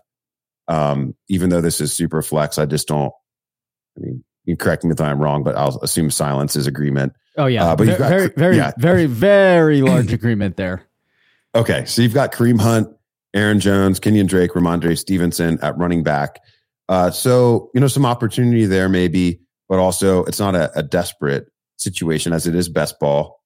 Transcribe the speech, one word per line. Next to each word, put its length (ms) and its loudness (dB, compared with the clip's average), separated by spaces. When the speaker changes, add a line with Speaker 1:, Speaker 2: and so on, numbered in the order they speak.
Speaker 1:
Um, 460 -2
even 200 0
though 140 2
this 180 -2
is 140 -4
super 260 -4
flex, 380 -4
I 80 0
just 220 -4
don't, 240 -2
I 40 -18
mean, 220 -12
you 80 -2
can 80 -10
correct 220 -2
me 60 0
if 100 -2
I'm 180 -2
wrong, 240 -2
but 140 -4
I'll 220 -2
assume 320 -4
silence 440 -4
is 120 -2
agreement. 480 -4
Speaker 2:
Oh, 80 2
yeah. 180 0
Speaker 1:
Uh, 120 2
but 80 2
Speaker 2:
Ve-, 80 4
Speaker 1:
you've 60 -2
got 120 0
Speaker 2:
very, 180 2
Speaker 1:
Kar-, 100 -10
Speaker 2:
very, 200 4
Speaker 1:
yeah. 180 -2
Speaker 2:
very, 300 2
very 720 4
large 320 2
Speaker 1:
<clears throat> 0 -
Speaker 2:
agreement 460 -2
there. 280 -6
Speaker 1:
Okay. 320 0
So 160 0
you've 100 2
got 180 0
Kareem 300 2
Hunt, 340 0
Aaron 260 2
Jones, 420 2
Kenyon 260 2
Drake, 260 2
Ramondre 460 0
Stevenson 640 -2
at 160 -4
running 240 -2
back. 380 -4
Uh, 200 2
so, 600 0
you 80 0
know, 60 4
some 180 0
opportunity 600 0
there 240 2
maybe, 500 0
but 120 0
also 460 2
it's 160 -6
not 140 -2
a, 240 0
a 40 -2
desperate 640 -4
situation 560 -4
as 120 -2
it 80 -2
is 140 -2
best 320 -4
ball. 460 -2